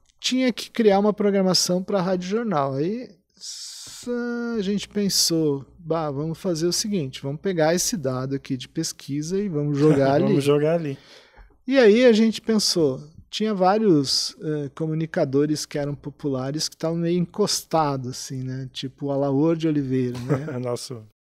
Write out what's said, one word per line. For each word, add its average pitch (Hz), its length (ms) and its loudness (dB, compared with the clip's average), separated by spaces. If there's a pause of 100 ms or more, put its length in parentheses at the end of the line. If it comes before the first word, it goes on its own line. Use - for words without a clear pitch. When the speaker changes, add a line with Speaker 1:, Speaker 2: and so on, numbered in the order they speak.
(200)
Speaker 1:
tinha 254 320 0
que - 180 -8
criar 202 300 4
uma 208 140 2
programação 190 680 2
pra 196 200 -2
Rádio 180 260 -2
Jornal. 185 460 0
Aí 185 360 -4 (280)
s-, - 720 -14 (480)
a 214 40 0
gente 196 280 -2
pensou, 160 760 0 (140)
"Bah, 160 320 -4
vamos 156 260 -6
fazer 170 300 -2
o 170 60 0
seguinte, 170 500 -4
vamos 139 160 -6
pegar 165 340 0
esse 180 220 -2
dado 135 400 -4
aqui 135 220 -6
de 123 100 -12
pesquisa 160 720 -6
e 208 80 -2
vamos 147 300 -2
jogar 139 340 6
Speaker 2:
<laughs> 139 40 4
Speaker 1:
ali." 156 100 4
Speaker 2:
Vamos 139 180 4
jogar 147 320 4
ali. 147 220 -4 (680)
Speaker 1:
E 262 120 0
aí 233 260 8
a 247 80 8
gente 220 300 4
pensou, 160 600 2 (280)
tinha 214 240 -2
vários, 185 880 2
eh, 151 340 -4
comunicadores 156 920 0
que - 140 -6
eram 143 160 -4
populares 139 720 -6
que - 80 -16
tavam 165 220 -4
meio 170 200 0
encostados, 156 960 -2
assim, 131 320 -10
né? 131 300 -8
Tipo 135 340 -10
o 139 40 -2
Alaor 139 440 2
de 165 120 -2
Oliveira, 131 520 0
né? 131 400 -4
Speaker 2:
<laughs> - 0 -
Nosso 120 420 -6 (200)